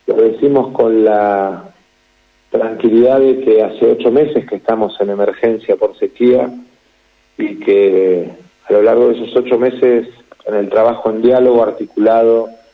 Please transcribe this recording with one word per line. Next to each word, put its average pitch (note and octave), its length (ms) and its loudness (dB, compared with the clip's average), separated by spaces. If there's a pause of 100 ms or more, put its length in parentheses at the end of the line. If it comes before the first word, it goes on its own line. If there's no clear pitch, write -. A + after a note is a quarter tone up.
Lo A2+ 80 -2
decimos A2+ 580 0
con A2+ 300 2
la G2+ 680 -2 (760)
tranquilidad A2+ 720 0
de C3 220 2
que A2 200 2
hace - 240 -2
ocho A#2+ 260 2
meses C3 360 0
que G#2 80 -8
estamos A2 460 -4
en G2+ 80 -2
emergencia G2+ 680 -2
por G#2 220 -4
sequía B2 520 0 (880)
y D3+ 220 -8
que F#2+ 680 2 (380)
a G#2 60 0
lo G#2 80 4
largo A#2 280 4
de A#2 80 -2
esos A2+ 180 -10
ocho A#2+ 240 0
meses, B2 480 0 (400)
en G#2+ 80 -4
el G2+ 140 -4
trabajo A2+ 400 0
en A2 120 -4
diálogo B2+ 400 2
articulado A2+ 880 0 (240)